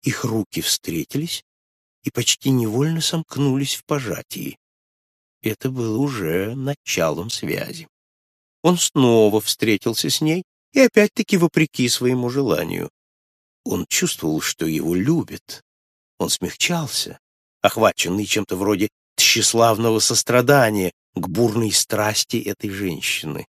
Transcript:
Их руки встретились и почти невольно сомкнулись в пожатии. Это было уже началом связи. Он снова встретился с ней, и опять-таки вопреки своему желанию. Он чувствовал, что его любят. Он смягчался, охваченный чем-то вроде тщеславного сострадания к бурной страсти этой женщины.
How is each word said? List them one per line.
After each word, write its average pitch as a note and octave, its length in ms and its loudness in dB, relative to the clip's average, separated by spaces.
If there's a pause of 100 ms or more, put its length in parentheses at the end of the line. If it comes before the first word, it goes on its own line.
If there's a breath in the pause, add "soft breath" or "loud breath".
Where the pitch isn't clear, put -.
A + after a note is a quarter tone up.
Их - 220 -4
руки A2 360 -4
встретились - 840 -6 (580)
и - 80 -6
почти - 400 -2
невольно C3 500 0
сомкнулись C#3 760 -2
в - 100 -14
пожатии. - 760 -6 (840)
Это A2+ 280 -4
было A2+ 280 -2
уже G#2 560 -2
началом G2+ 760 -4
связи. - 560 -6 (760)
Он F3 160 4
снова A2+ 640 4
встретился A2 680 -2
с - 100 -2
ней, D#3+ 220 0 (300)
и C#4 80 4
опять-таки G#3+ 560 4
вопреки D#3+ 520 2
своему B2 400 0
желанию. F2 640 -2 (720)
Он - 240 -4
чувствовал, D#2 520 -2
что - 260 -4
его D#2 280 -2
любят. - 680 -4 (560)
Он - 100 -2
смягчался, - 880 -4 (440)
охваченный G2+ 640 2
чем-то F#2+ 300 -2
вроде G2+ 320 0 (280)
тщеславного A2+ 840 4
сострадания A#2 920 4 (220)
к F#2 140 -6
бурной A2 440 0
страсти G#2+ 680 -2
этой G2+ 320 -6
женщины. F2 800 -6